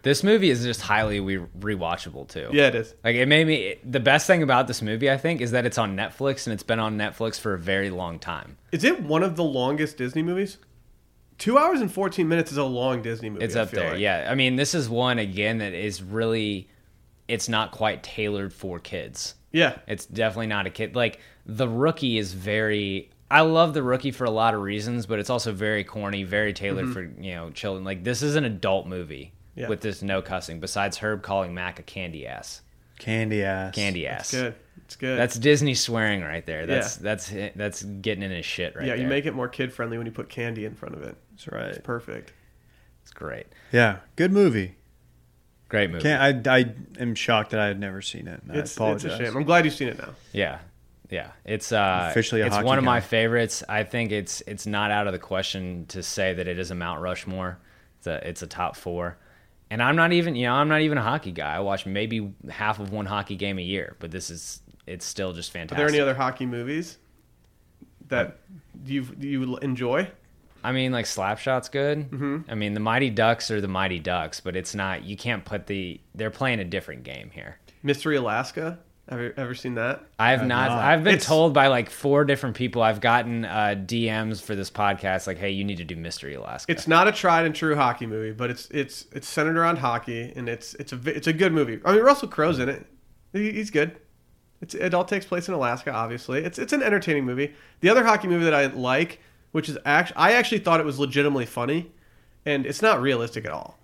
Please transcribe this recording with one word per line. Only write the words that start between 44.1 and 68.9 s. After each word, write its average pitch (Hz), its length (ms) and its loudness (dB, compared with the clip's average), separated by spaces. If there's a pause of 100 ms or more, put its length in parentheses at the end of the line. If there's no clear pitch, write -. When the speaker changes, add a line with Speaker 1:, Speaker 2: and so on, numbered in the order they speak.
Speaker 3:
good 180 160 2
movie. 113 440 4 (920)
Speaker 1:
Great 104 220 2
movie. 85 120 -4
Speaker 3:
Can't, 135 440 4
I, 127 120 8
I 120 140 2 (260)
am 120 160 -2
shocked 107 360 2
that 110 80 0
I 104 80 2
had 98 120 -2
never 98 220 -8
seen - 260 -10
it. 85 220 -12
I - 40 -10
Speaker 2:
It's, 147 180 -4
it's - 60 -12
a 113 60 0
Speaker 3:
apologize. 104 340 0
Speaker 2:
shame. 117 200 -4
I'm 147 60 -2
glad 165 220 6
you've 147 80 0
seen 127 160 -4
it - 80 -8
now. - 140 -12 (200)
Speaker 1:
Yeah. 80 280 -2 (500)
Yeah. 73 220 -8 (140)
It's, 104 260 -4
uh, 92 400 4
Speaker 3:
Officially 110 300 2
a 104 60 4
Speaker 1:
it's 104 80 2
Speaker 3:
hockey 107 120 2
Speaker 1:
one 135 100 4
of 131 80 2
my 123 140 6
Speaker 3:
guy. 104 80 -4
Speaker 1:
favorites. 113 600 2
I 107 160 -2
think 113 280 -2
it's, 104 360 -4
it's 104 180 -10
not 104 260 0
out 104 160 2
of 92 60 -2
the 87 60 -6
question 92 720 -4
to 92 120 -10
say 95 320 -2
that 87 140 -4
it 90 100 -4
is 90 140 -6
a 90 40 -6
Mount 85 260 -6
Rushmore. 92 580 -6 (400)
It's - 80 -10
a, 80 200 -6
it's 85 160 -10
a 82 40 -12
top 82 280 -4
four. 87 420 -6 (520)
And 113 140 -2
I'm 143 140 4
not 165 160 4
even, 170 220 2
you 123 100 0
know, 120 80 2
I'm 147 160 4
not 156 120 4
even 151 160 2
a 117 60 0
hockey 110 300 -2
guy. 76 200 -4
I 87 60 -4
watch 98 260 -2
maybe 104 480 -4 (160)
half 107 300 -2
of 98 140 -8
one 104 120 -4
hockey 101 300 -4
game 98 240 -4
a - 20 -6
year, 90 380 -6
but 85 120 -10
this 87 180 -10
is, - 320 -14 (260)
it's 87 180 -12
still 92 280 -6
just 85 180 -10
Speaker 2:
Are 87 80 -10
Speaker 1:
fantastic. 80 180 -6
Speaker 2:
there 151 160 4
any 147 60 4
other 135 160 2
hockey 131 300 -2
movies 127 520 -6 (1120)
that 123 200 0
Speaker 1:
Uh, - 40 -12 (540)
Speaker 2:
you, 135 200 -2 (140)